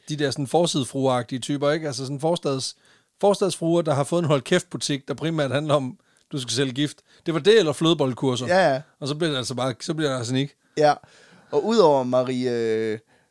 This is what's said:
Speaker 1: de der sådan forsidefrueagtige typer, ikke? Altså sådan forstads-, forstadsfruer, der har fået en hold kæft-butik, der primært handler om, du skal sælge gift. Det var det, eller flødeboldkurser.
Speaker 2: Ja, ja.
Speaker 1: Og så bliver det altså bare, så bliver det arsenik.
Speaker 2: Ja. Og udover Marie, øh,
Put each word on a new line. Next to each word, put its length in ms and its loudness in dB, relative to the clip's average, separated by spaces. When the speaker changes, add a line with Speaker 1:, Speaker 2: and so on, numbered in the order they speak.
Speaker 1:
de 60 -6
der 160 -2
sådan 160 -4
forsidefrueagtige 920 0
typer, 320 -2
ikke? 160 -2
Altså 180 -8
sådan 140 -8
forstads-, 560 -2
forstadsfruer, 600 2
der 120 0
har 100 0
fået 160 0
en 60 -2
hold 160 2
kæft-butik, 680 -2
der 60 -4
primært 380 -4
handler 220 0
om, 260 -2
du 80 -4
skal 120 -8
sælge 220 0
gift. 240 -4
Det 80 -2
var 60 0
det, 200 6
eller 140 2
flødeboldkurser. 720 0
Speaker 2:
Ja, 260 4
ja. 80 -4
Speaker 1:
Og 80 -8
så 80 -4
bliver 160 -2
det 60 -4
altså 180 -6
bare, 260 -2
så 120 -6
bliver 180 -2
det 80 -4
arsenik. 360 -2
Speaker 2:
Ja. 160 6
Og 140 0
udover 380 6
Marie, 480 0
øh, 480 -2